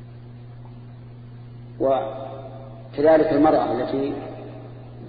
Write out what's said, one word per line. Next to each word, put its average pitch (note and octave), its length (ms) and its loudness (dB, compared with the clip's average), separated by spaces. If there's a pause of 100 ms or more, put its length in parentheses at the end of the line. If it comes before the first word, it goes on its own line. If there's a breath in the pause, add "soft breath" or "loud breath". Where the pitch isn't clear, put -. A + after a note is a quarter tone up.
(1800)
وكذلك - 1500 2
المرأة C#3+ 380 6
التي C3+ 420 0 (960)